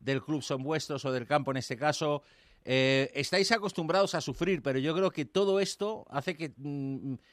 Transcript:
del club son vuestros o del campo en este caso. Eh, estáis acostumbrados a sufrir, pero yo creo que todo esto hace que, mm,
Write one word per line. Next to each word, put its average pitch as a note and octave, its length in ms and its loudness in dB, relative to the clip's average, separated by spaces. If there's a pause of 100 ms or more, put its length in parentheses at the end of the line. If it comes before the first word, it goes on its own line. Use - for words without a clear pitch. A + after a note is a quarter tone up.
del C3+ 220 0
club D3 200 -2
son C3 220 -2
vuestros D3 400 -4
o C3+ 80 0
del B2 160 -2
campo C#3 240 2
en C3 60 -2
este B2 180 -6
caso. D3 460 0 (460)
Eh, C3+ 460 4
estáis F#3 380 2
acostumbrados F#3+ 640 2
a D3+ 40 0
sufrir, E3+ 400 0
pero C3+ 200 0
yo D3+ 120 0
creo F#3 200 2
que D3 120 -4
todo G3 360 2
esto G3+ 500 -4
hace C#3+ 260 -4
que, D3+ 200 -6
mm, C3+ 580 -6 (180)